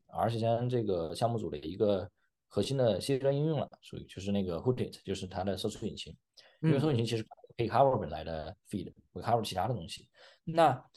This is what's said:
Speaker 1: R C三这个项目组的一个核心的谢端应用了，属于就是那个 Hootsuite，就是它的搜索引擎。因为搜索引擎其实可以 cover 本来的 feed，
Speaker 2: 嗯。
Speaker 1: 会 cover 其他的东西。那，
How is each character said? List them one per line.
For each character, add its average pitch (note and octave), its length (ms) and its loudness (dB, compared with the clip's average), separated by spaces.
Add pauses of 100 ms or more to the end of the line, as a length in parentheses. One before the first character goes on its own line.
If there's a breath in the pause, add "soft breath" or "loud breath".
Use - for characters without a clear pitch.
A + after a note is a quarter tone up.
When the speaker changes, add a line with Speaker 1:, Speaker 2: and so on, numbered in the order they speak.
Speaker 1:
R F#2+ 200 0
C A#2 120 -2
三 A#2 280 2
这 A#2+ 160 0
个 F2 300 -2
项 A2+ 160 0
目 A#2 80 -2
组 F2+ 140 -4
的 D2 80 -6
一 D#2+ 180 -8
个 G2+ 320 2 (380)
核 - 160 -2
心 C3 120 -2
的 A2+ 240 4
谢 C3+ 200 0
端 C#3 160 2
应 D3 100 0
用 D#3 140 0
了， F#2+ 100 -4 (120)
属 - 140 -16
于 - 100 -10
就 - 140 -14
是 G2 120 -4
那 G2+ 120 2
个 F2 140 -2
Hootsuite， B2 480 -2
就 F#2+ 80 -4
是 F#2+ 140 -6
它 F2+ 160 -4
的 F#2+ 120 -2
搜 G#2 140 -4
索 G#2+ 180 -8
引 - 80 -6
擎。 - 200 -12 (460 soft breath)
因 D#3+ 100 4
为 C#3+ 60 6
搜 C3+ 40 2
索 D#3 100 2
引 B2+ 60 2
擎 A#2 80 2
其 A2+ 120 -2
实 A2 60 -4 (340)
可 A#2+ 60 2
以 A2 40 0
cover C3 300 4
本 F#2 100 -2
来 D#2 160 -8
的 D#2+ 320 -6 (140)
feed， F2+ 180 -6
Speaker 2:
嗯。 - 60 -16 (200)
Speaker 1:
会 F2+ 100 -10
cover A#2 200 2
其 G2+ 120 -6
他 F#2 120 0
的 B2+ 60 -2
东 F2 160 -8
西。 - 180 -14 (360 soft breath)
那， D#3+ 360 4 (180 soft breath)